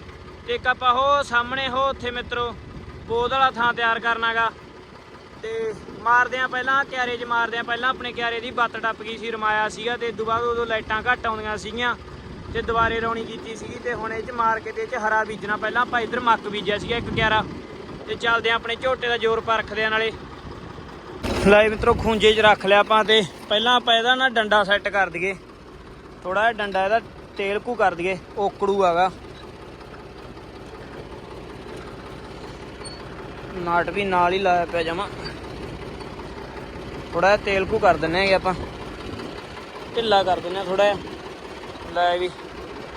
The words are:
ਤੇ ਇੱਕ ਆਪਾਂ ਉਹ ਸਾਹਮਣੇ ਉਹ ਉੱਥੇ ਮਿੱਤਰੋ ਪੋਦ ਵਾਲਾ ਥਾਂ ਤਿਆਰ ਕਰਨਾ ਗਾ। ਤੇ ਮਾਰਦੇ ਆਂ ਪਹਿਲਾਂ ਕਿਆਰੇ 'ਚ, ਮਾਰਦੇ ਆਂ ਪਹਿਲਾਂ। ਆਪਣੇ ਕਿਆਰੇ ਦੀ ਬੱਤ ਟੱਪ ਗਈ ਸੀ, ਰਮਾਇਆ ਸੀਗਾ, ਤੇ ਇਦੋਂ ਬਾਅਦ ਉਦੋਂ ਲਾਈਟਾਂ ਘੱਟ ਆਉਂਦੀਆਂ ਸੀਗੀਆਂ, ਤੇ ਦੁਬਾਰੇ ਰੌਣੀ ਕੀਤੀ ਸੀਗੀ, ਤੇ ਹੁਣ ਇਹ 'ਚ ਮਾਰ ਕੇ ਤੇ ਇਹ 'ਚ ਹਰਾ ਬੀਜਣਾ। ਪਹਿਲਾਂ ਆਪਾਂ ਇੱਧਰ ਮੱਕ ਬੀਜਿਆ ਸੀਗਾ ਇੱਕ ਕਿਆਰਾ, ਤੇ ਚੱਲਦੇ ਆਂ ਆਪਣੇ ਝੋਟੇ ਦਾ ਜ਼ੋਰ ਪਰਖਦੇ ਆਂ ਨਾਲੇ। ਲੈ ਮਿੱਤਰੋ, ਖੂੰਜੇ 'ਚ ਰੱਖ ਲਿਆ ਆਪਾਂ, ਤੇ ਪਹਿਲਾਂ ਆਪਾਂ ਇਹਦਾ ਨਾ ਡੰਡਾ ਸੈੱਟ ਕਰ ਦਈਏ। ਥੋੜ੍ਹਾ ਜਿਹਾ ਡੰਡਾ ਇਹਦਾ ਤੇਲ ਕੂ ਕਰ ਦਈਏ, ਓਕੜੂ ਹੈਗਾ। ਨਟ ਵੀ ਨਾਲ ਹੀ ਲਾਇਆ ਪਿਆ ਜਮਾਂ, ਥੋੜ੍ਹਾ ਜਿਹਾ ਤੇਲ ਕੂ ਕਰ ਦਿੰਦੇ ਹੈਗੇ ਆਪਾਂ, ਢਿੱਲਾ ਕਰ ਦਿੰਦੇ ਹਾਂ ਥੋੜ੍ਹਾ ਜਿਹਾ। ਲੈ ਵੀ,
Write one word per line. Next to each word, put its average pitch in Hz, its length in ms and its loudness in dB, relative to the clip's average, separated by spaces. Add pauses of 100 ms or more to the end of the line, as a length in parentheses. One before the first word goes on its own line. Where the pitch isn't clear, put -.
(460)
ਤੇ 240 80 -2
ਇੱਕ 240 120 -4
ਆਪਾਂ 254 260 4
ਉਹ 277 320 4
ਸਾਹਮਣੇ 247 440 0
ਉਹ 254 100 -2
ਉੱਥੇ 262 320 0
ਮਿੱਤਰੋ 240 440 -4 (540)
ਪੋਦ 233 240 2
ਵਾਲਾ 269 180 6
ਥਾਂ 240 240 2
ਤਿਆਰ 226 260 2
ਕਰਨਾ 226 340 0
ਗਾ। 226 160 2 (920)
ਤੇ 220 80 -8 (520)
ਮਾਰਦੇ 240 360 4
ਆਂ 262 100 0
ਪਹਿਲਾਂ 262 360 2
ਕਿਆਰੇ 254 320 -2
'ਚ, 240 80 -6
ਮਾਰਦੇ 233 340 0
ਆਂ 233 60 -2
ਪਹਿਲਾਂ। 240 260 0
ਆਪਣੇ 247 220 -4
ਕਿਆਰੇ 233 280 -2
ਦੀ 240 120 -6
ਬੱਤ 233 240 0
ਟੱਪ 220 260 -4
ਗਈ 220 160 -8
ਸੀ, 220 120 -6
ਰਮਾਇਆ 214 380 2
ਸੀਗਾ, 220 280 -4
ਤੇ 233 100 -4
ਇਦੋਂ 220 200 -4
ਬਾਅਦ 226 180 0
ਉਦੋਂ 233 220 0
ਲਾਈਟਾਂ 220 360 -2
ਘੱਟ 240 240 0
ਆਉਂਦੀਆਂ 214 320 -4
ਸੀਗੀਆਂ, 226 360 -2 (580)
ਤੇ 226 100 -2
ਦੁਬਾਰੇ 226 380 2
ਰੌਣੀ 226 240 -2
ਕੀਤੀ 226 320 -10
ਸੀਗੀ, 240 280 -10
ਤੇ 240 100 -2
ਹੁਣ 220 180 -6
ਇਹ 220 100 -6
'ਚ 214 100 -8
ਮਾਰ 226 280 2
ਕੇ 220 120 -8
ਤੇ 220 100 -4
ਇਹ 220 60 -4
'ਚ 233 180 -4
ਹਰਾ 220 180 4
ਬੀਜਣਾ। 214 320 -2
ਪਹਿਲਾਂ 214 260 2
ਆਪਾਂ 240 180 0
ਇੱਧਰ 233 200 -2
ਮੱਕ 226 280 4
ਬੀਜਿਆ 202 300 0
ਸੀਗਾ 233 180 -2
ਇੱਕ 214 140 -4
ਕਿਆਰਾ, 220 320 4 (640)
ਤੇ 214 80 -4
ਚੱਲਦੇ 233 340 2
ਆਂ 233 60 4
ਆਪਣੇ 226 200 -2
ਝੋਟੇ 240 320 0
ਦਾ 240 80 2
ਜ਼ੋਰ 226 240 2
ਪਰਖਦੇ 214 440 0
ਆਂ 220 60 2
ਨਾਲੇ। 220 220 2 (1300)
ਲੈ 208 220 10
ਮਿੱਤਰੋ, 220 260 4
ਖੂੰਜੇ 214 380 4
'ਚ 214 80 2
ਰੱਖ 208 260 8
ਲਿਆ 202 120 8
ਆਪਾਂ, 208 260 6
ਤੇ 214 180 6 (260)
ਪਹਿਲਾਂ 226 280 4
ਆਪਾਂ 240 200 4
ਇਹਦਾ 233 180 4
ਨਾ 262 140 4
ਡੰਡਾ 214 360 4
ਸੈੱਟ 196 240 2
ਕਰ 190 220 2
ਦਈਏ। 185 240 -2 (880)
ਥੋੜ੍ਹਾ 190 200 0
ਜਿਹਾ 233 120 4
ਡੰਡਾ 202 300 0
ਇਹਦਾ 214 160 4 (360)
ਤੇਲ 202 220 0
ਕੂ 240 160 -4
ਕਰ 202 200 4
ਦਈਏ, 180 220 -2 (220)
ਓਕੜੂ 196 460 2
ਹੈਗਾ। 175 260 4 (4000)
ਨਟ 175 320 2
ਵੀ 196 140 0
ਨਾਲ 180 280 4
ਹੀ 190 60 2
ਲਾਇਆ 180 260 4
ਪਿਆ 170 180 -2
ਜਮਾਂ, 170 240 -2 (2000)
ਥੋੜ੍ਹਾ 175 160 6
ਜਿਹਾ 208 160 6
ਤੇਲ 196 200 2
ਕੂ 208 140 0
ਕਰ 190 180 6
ਦਿੰਦੇ 160 240 0
ਹੈਗੇ 196 140 6
ਆਪਾਂ, 180 200 2 (1400)
ਢਿੱਲਾ 214 260 4
ਕਰ 175 180 2
ਦਿੰਦੇ 175 180 -4
ਹਾਂ 196 60 -4
ਥੋੜ੍ਹਾ 190 200 4
ਜਿਹਾ। 202 120 4 (1000)
ਲੈ 175 240 4
ਵੀ, 180 120 -2 (680)